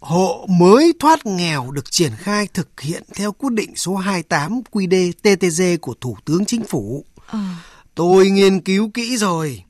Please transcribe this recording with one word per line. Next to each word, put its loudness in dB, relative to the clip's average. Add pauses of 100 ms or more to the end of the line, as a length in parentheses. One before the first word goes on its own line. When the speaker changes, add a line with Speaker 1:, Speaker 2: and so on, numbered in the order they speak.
Speaker 1:
hộ -2
mới 6
thoát 2
nghèo -4
được -10
triển 0
khai -4
thực -8
hiện -10 (120)
theo -4
quyết -6
định -6
số -6
hai -2
tám -4 (120)
Q -2
D 2
T 2
T 0 (140)
G 0 (180)
của -10
Thủ -8
tướng 0
Chính -4
phủ. -6 (220)
Speaker 2:
Ờ. -10 (560)
Speaker 1:
Tôi 4
nghiên 4
cứu 0
kỹ -6
rồi. -4